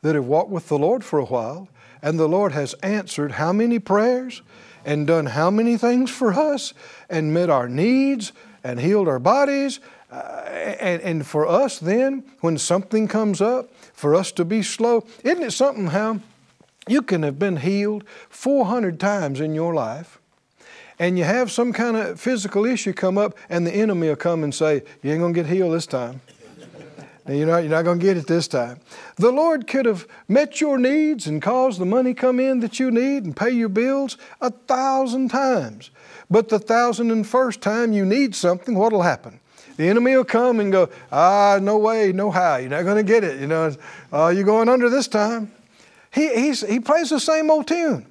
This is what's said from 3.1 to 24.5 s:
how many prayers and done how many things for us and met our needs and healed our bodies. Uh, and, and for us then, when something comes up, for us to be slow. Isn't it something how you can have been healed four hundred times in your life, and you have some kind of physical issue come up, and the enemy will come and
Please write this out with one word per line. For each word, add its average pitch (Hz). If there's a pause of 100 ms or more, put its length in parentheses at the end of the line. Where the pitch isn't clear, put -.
how 160
many 233
prayers 247 (420)
and 147
done 156
how 151
many 226
things 247
for 226
us 285 (360)
and 156
met 170
our 123
needs 240 (320)
and 123
healed 185
our 131
bodies. 277 (320)
Uh, 123 (640)
and, 175
and 165
for 151
us 214
then, 254 (160)
when 165
something 202
comes 214
up, 240 (240)
for 147
us 185
to 180
be 202
slow. 233 (180)
Isn't 349
it 233
something 254
how 208 (680)
you 247
can 175
have 143
been 185
healed 202 (240)
four 269
hundred 190
times 180
in 156
your 165
life, 139 (760)
and 180
you 170
have 226
some 240
kind 233
of 175
physical 208
issue 233
come 190
up, 208 (120)
and 170
the 170
enemy 196
will 147
come 165
and 143